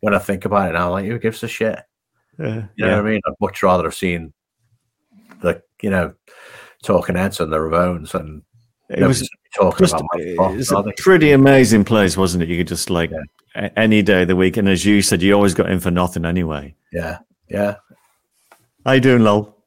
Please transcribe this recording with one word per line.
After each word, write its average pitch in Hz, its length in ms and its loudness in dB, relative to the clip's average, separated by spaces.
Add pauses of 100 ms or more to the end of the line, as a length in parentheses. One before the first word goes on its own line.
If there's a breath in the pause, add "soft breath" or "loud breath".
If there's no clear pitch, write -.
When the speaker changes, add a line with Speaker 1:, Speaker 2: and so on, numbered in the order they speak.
Speaker 1:
when 104 120 0
I 101 60 2
think 98 260 -6
about 98 240 0
it 80 40 -6
now, 87 180 -2
like, 98 140 -4
who 113 140 -6
gives 110 240 -6
a 117 40 -8
shit? 110 320 -4 (580)
Speaker 2:
Yeah. - 100 -8
Speaker 1:
You 110 80 -4
know 110 120 -10 (100)
Speaker 2:
Yeah. 92 200 0
Speaker 1:
what 104 80 -2
I 107 40 -2
mean? 107 180 -2
I'd 92 140 -8
much 92 220 -6
rather 92 200 2
have 80 120 -6
seen 85 380 -6 (1080)
the, - 200 -2 (200)
you 107 80 -4
know, 87 240 -2 (720 loud breath)
Talking 90 320 0
Heads 95 240 -4
and 78 120 -4
the 78 60 -2
Ramones 82 560 -2
and 78 280 -10 (480)
Speaker 2:
It - 100 -6
Speaker 1:
nobody's 131 220 2
Speaker 2:
was - 80 -10 (260)
Speaker 1:
talking 98 280 2
Speaker 2:
just, - 120 2
Speaker 1:
about 73 180 -4
my 85 80 -8
Speaker 2:
it 87 140 -8
Speaker 1:
spot, 92 200 0
Speaker 2:
was 123 160 -4
Speaker 1:
are 101 100 0
Speaker 2:
a - 40 -4
Speaker 1:
they? 107 80 -6
Speaker 2:
pretty 160 380 4
amazing 135 520 6
place, 98 340 2
wasn't 90 260 0
it? 82 60 -6
You 87 80 -4
could 87 100 -2
just, - 220 -8
like, 85 220 -2
Speaker 1:
Yeah. 78 60 -10 (380)
Speaker 2:
a-, 101 240 -6
any 110 220 4
day 95 220 4
of 87 40 0
the 92 80 2
week. 92 220 2
And 101 120 0
as 92 160 0
you 104 160 4
said, 95 200 0
you 98 120 4
always 101 200 4
got 90 160 -2
in 92 100 -2
for 90 120 -4
nothing 87 340 -2
anyway. 78 500 -6 (160)
Speaker 1:
Yeah, 85 280 -10 (300)
yeah. 104 260 -4 (1080)
Speaker 2:
How 131 80 2
you 135 80 4
doing, 123 220 6
Lol? 104 320 2 (120)